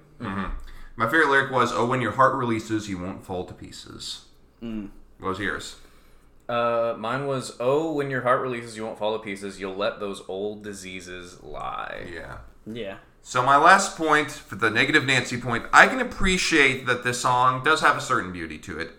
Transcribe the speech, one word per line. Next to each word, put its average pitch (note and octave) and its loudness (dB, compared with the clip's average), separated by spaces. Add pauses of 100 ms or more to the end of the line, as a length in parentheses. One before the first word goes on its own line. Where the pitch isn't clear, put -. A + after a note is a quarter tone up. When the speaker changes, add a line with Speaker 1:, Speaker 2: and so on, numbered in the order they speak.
(220)
Speaker 1:
Mm-hmm. F#2+ -4 (420)
My A#2 -2
favorite D3+ 4
lyric C3+ 4
was, B2 0
"Oh, B2 0
when B2+ 0
your G#2+ -2
heart C3 6
releases, A2 -2
you F#2+ -6
won't F#2+ -10
fall F2+ -6
to - -14
pieces." - -14 (360)
Speaker 2:
Mm. A2 -8 (280)
Speaker 1:
What F#2+ -6
was F#2+ -4
yours? E2+ -6 (680)
Speaker 3:
Uh, A#2 0
mine A#2+ -4
was, C3+ -4
"Oh, D3 2
when C#3+ -2
your B2+ -2
heart B2+ 2
releases, A#2+ -6
you A2 -8
won't A2 -8
fall G#2+ 0
to G#2 -12
pieces. G2 -8
You'll F#2+ -6
let G2+ -2
those G2 -8
old G#2 -6
diseases F#2 -12
lie." B1+ -10
Speaker 1:
Yeah. B1+ -12 (280)
Speaker 2:
Yeah. G#2+ -10 (260)
Speaker 1:
So - 0
my C3+ 8
last F#3 8
point, D3+ 2
for - -14
the G#2+ 2
negative C3 4
Nancy B2 0
point, A#2 -4
I E3+ 10
can B3+ -2
appreciate D#3+ 2
that A#2+ -2
this A#2+ -2
song B2+ 4
does D3+ 2
have D3+ 4
a C3 -6
certain G2+ -2
beauty D#2+ -10
to D#2+ -12
it, D#2+ -8